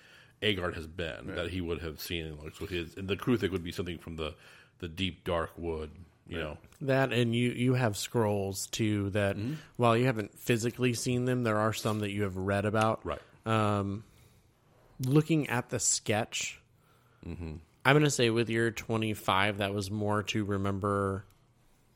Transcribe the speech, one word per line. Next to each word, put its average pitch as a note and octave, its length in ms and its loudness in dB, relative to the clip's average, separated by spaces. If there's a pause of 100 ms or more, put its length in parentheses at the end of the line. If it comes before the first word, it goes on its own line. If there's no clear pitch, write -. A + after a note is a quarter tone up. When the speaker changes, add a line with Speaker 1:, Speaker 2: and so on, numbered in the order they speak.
(400)
Speaker 1:
Agard F2+ 340 0
has D#2+ 120 -8
been D#2 420 -8
Speaker 2:
Right. F#2 80 -8
Speaker 1:
that E2+ 140 -4
he F#2 100 -4
would E2 200 -4
have D#2+ 180 -8
seen E2 280 -6
and D2+ 140 -10
looked. D2+ 180 -14
So E2+ 80 -8
his, E2+ 300 -6
and F#2+ 120 -8
the F#2+ 80 0
Kruthic G2+ 340 0
would F2 140 -4
be E2+ 80 -8
something F2 260 -6
from E2 160 -12
the, D#2 220 -6 (420)
the F2+ 80 -8
deep, E2+ 380 -4
dark E2 320 -2
wood, D#2+ 340 -6 (380)
you E2+ 80 -8
Speaker 2:
Right. D#2+ 80 -4
Speaker 1:
know. D2+ 140 -8 (240)
Speaker 3:
That, C3+ 300 2
and A#2 220 2
you, B2 160 2
you B2 240 2
have A#2+ 220 2
scrolls, G2+ 720 0
too, G#2 420 0
that G2 260 2
Speaker 1:
Mm-hmm. A2+ 180 -4 (240)
Speaker 3:
while A#2 180 6
you B2 100 4
haven't A2 320 -2
physically A#2+ 560 0
seen B2 300 -2
them, B2+ 180 0
there G#2+ 160 2
are G#2+ 140 2
some G#2+ 280 -2
that G2+ 120 -2
you G#2 100 -2
have F#2+ 140 -2
read G2 300 2
about. A2 380 2
Speaker 1:
Right. D2 160 -4 (260)
Speaker 3:
Um, G#2 580 2 (960)
looking D3+ 480 2
at A#2+ 220 -2
the A#2+ 100 -4
sketch, - 800 -2 (680)
Speaker 1:
Mm-hmm. E2 280 -8 (300)
Speaker 3:
I'm C3+ 120 8
gonna D3+ 140 6
say A#2+ 200 4
with A2+ 200 2
your A2+ 220 2
twenty-five, G#2+ 840 0
that G2+ 160 0
was G2 160 -4
more G#2 340 0
to G#2+ 200 -2
remember G2 800 0 (720)